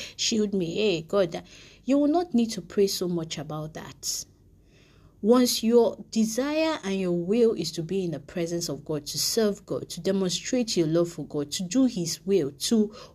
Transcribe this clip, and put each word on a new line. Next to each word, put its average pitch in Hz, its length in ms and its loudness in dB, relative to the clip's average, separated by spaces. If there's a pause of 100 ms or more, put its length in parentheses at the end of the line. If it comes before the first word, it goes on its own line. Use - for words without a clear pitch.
(160)
shield 208 380 0
me. 175 200 -2
Hey, 190 280 0
God, 175 300 0
that." 175 140 -10 (380)
You 277 140 2
will 294 100 4
not 349 240 2
need 233 200 4
to 180 100 -8
pray 202 240 2
so 190 200 -2
much 165 320 -4
about 151 360 -8
that. - 500 -10 (960)
Once 240 440 4
your 233 320 6 (160)
desire 294 720 0
and 196 160 -2
your 180 120 0
will 214 420 2
is 165 180 -6
to 165 100 -6
be 185 220 -2
in 165 80 -4
the 139 80 -6
presence 170 480 -6
of 139 160 -8
God, 151 220 -6
to 147 120 -8
serve 208 480 0
God, 135 240 -6
to 175 100 -12
demonstrate 196 760 -2
your 165 100 2
love 170 240 2
for 143 160 -10
God, 147 260 -6
to 190 120 -6
do 254 220 2
His 170 380 -4
will, 180 280 2
to 214 420 0 (200)